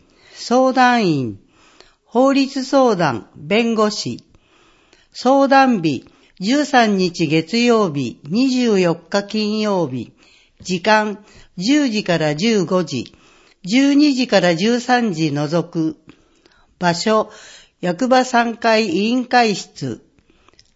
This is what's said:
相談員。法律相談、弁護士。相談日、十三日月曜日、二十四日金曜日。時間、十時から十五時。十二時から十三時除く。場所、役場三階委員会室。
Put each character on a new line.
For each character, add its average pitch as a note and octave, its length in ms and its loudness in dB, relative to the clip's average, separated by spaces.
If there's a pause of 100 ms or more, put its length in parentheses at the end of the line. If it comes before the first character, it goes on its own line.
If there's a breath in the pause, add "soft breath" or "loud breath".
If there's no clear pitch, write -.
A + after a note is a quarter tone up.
(340 soft breath)
相 C4 400 0
談 B3 340 2
員。 B2+ 320 -2 (640 soft breath)
法 C4+ 300 2
律 C4+ 300 -2
相 B3+ 320 2
談、 C#3+ 400 -2
弁 G#3+ 400 -2
護 G#3+ 160 0
士。 - 320 -10 (880 soft breath)
相 C#4 360 2
談 B3+ 360 4
日、 C#3 260 -4 (300 soft breath)
十 C4+ 260 0
三 A3+ 320 2
日 F3 300 -2
月 D#3+ 320 0
曜 A3 340 2
日、 C3+ 300 -6
二 A3+ 260 0
十 A#3+ 300 0
四 E3+ 160 2
日 G3+ 260 -6
金 G#3+ 380 -4
曜 G3 280 -2
日。 A#2+ 260 -10 (480 soft breath)
時 F3+ 200 -6
間、 G#3+ 420 0 (340 soft breath)
十 C4+ 320 0
時 G#3 140 -4
か E3+ 140 -2
ら D3+ 180 -2
十 G3+ 300 0
五 F3+ 180 -2
時。 C3 300 -8 (500 soft breath)
十 C4+ 320 2
二 D4 180 4
時 B3 140 -2
か G3+ 120 2
ら F3 160 2
十 A3+ 240 0
三 A#3+ 320 -2
時 D#3 220 -2
除 D#3 360 -2
く。 D#3+ 280 -4 (840 soft breath)
場 F3 140 2
所、 G#3+ 360 0 (520 loud breath)
役 F3+ 260 -2
場 B3+ 160 4
三 A#3 320 0
階 A3 320 0
委 G3 220 -2
員 B3 160 -2
会 A3+ 300 2
室。 - 500 -10 (720 soft breath)